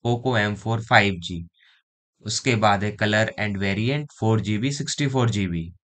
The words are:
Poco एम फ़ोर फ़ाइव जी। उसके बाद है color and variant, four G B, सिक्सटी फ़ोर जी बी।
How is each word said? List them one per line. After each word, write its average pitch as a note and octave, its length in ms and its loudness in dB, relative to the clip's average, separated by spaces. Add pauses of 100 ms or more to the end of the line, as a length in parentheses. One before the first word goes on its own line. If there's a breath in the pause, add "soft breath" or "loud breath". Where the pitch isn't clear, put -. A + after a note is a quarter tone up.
Poco A#2+ 340 0
एम G#2 160 0
फ़ोर A2+ 300 -4
फ़ाइव G2+ 300 4
जी। E2+ 340 -10 (760 soft breath)
उसके A#2+ 320 0
बाद G#2 280 4
है G#2 120 -4
color G#2+ 280 2 (160)
and G#2 160 -4
variant, A2 500 -2 (120)
four A2 220 4
G G#2 180 -2
B, C3+ 140 0
सिक्सटी C#3 340 -4
फ़ोर B2+ 240 2
जी G2 160 0
बी। E2+ 280 -6 (160)